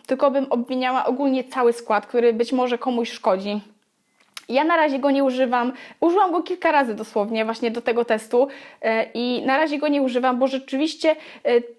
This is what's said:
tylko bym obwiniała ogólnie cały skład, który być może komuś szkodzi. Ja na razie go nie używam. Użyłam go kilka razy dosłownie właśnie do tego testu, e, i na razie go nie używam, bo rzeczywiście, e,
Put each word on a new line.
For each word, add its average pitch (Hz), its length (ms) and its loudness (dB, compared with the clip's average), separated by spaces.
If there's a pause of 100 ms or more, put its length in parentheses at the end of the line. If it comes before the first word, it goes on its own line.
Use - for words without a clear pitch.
tylko 269 240 2
bym 269 200 0
obwiniała 254 540 -2
ogólnie 262 400 0
cały 247 280 0
skład, 214 340 -2
który 240 260 2
być 233 200 0
może 247 260 0
komuś 240 320 -2
szkodzi. 202 500 -2 (880)
Ja 269 160 2
na 339 120 2
razie 302 220 2
go 277 120 2
nie 277 140 2
używam. 254 480 0 (280)
Użyłam 359 320 4
go 339 100 0
kilka 349 300 -2
razy 262 220 2
dosłownie 220 500 -2
właśnie 226 260 -4
do 233 100 -6
tego 233 240 0
testu, 240 440 0 (340)
e, 220 320 0
i 240 320 -2
na 269 100 2
razie 302 220 0
go 302 100 0
nie 285 140 2
używam, 247 360 0
bo 269 80 2
rzeczywiście, 269 640 -2
e, - 400 -4 (280)